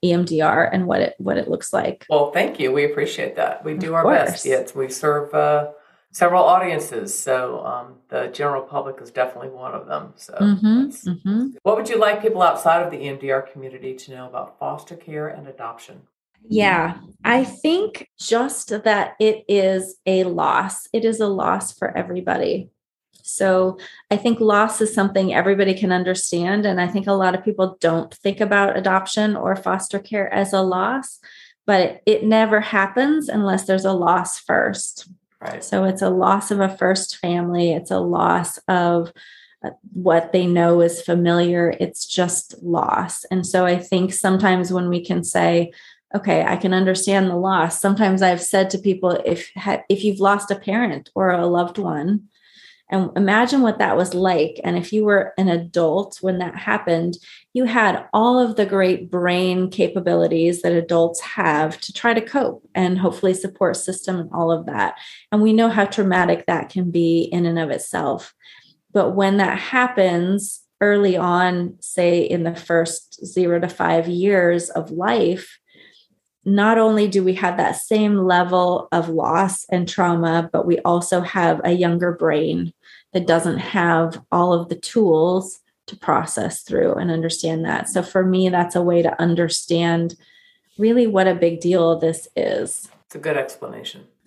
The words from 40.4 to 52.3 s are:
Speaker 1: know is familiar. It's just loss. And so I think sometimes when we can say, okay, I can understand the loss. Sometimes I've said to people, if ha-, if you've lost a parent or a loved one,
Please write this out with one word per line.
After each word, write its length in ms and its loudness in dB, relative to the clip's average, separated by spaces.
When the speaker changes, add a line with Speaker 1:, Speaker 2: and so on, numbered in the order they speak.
Speaker 1:
know 340 4
is 220 2
familiar. 760 2
It's 260 -6
just 560 -2
loss. 720 -2
And 120 0
so 220 2
I 120 2
think 340 -2
sometimes 600 2
when 160 0
we 160 -2
can 200 -2
say, 480 2
okay, 300 0
I 120 0
can 160 0
understand 560 2
the 80 -2
loss. 440 0
Sometimes 420 2
I've 200 2
said 280 2
to 80 -4
people, 320 0
if 320 -4
ha-, 320 -4
if 160 0
you've 160 0
lost 300 2
a 60 -2
parent 580 -4
or 160 2
a 160 0
loved 320 0
one, 500 -2